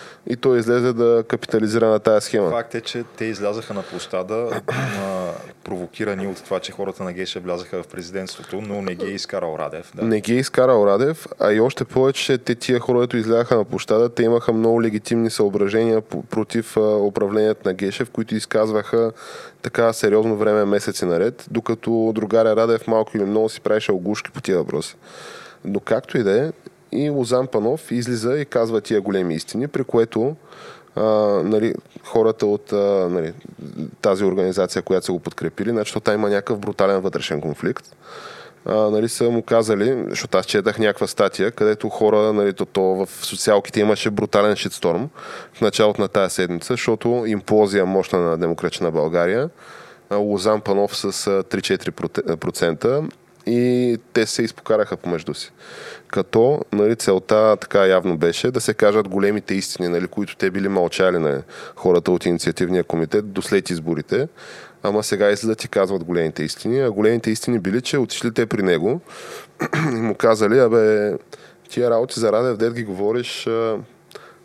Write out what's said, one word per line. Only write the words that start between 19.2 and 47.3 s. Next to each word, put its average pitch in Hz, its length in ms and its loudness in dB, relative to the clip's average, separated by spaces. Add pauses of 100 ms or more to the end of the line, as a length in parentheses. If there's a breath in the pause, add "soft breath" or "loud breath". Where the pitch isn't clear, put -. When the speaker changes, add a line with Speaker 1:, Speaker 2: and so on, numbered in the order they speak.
Speaker 1:
така 117 300 0
сериозно 110 440 2
време, 107 280 2
месеци 101 400 -2
наред, 90 460 0
докато 113 640 0
другаря 110 420 2
Радев 113 300 2
малко 113 300 0
или 104 80 0
много 110 240 0
си - 120 -10
правеше 107 320 0
оглушки 95 380 -4
по - 100 -12
тия 95 180 0
въпроси. 76 380 -4 (680 loud breath)
Но 98 160 -4
както - 380 -2
и 120 40 2
да 107 240 2
е, 165 40 -6 (420)
и 147 180 -2
Лозан 127 360 0
Панов 117 440 -2
излиза 120 480 -2
и 147 60 -4
казва 113 360 0
тия 104 200 0
големи 92 340 0
истини, 110 340 -6
при 135 160 -4
което, 117 520 0 (600 loud breath)
а, 107 60 0 (420)
нали, 107 300 0 (300)
хората 110 420 2
от, 104 260 -2
а, 104 40 0 (340)
нали, 85 220 -4 (720)
тази 101 220 2
организация, 92 580 0
която 92 240 0
са 95 60 -2
го 90 60 -2
подкрепили, 85 520 -6
значи, 110 220 -2
то 107 80 -4
там 104 140 2
има 107 140 0
някакъв 101 300 0
брутален 98 420 0
вътрешен 87 400 -4
конфликт. 78 560 -6 (680 loud breath)
А, - 100 -2
нали, 107 340 2
са 120 220 0
му 117 120 0
казали, 113 640 2
защото - 300 -2
аз 92 80 0
четах 104 320 0
някаква 104 280 2
статия, 98 440 0
където 107 380 0
хора, 107 440 4
нали, 101 200 2
то, 95 120 -4
то - 180 0
в 95 260 0 (160)
социалките 104 560 0
имаше 104 300 2
брутален 104 460 2
шитсторм 92 520 -2 (440 loud breath)
в - 80 -20
началото 107 400 2
на 98 80 2
тая 95 220 2
седмица, 87 420 -4
защото 120 540 0
имплозия 101 600 2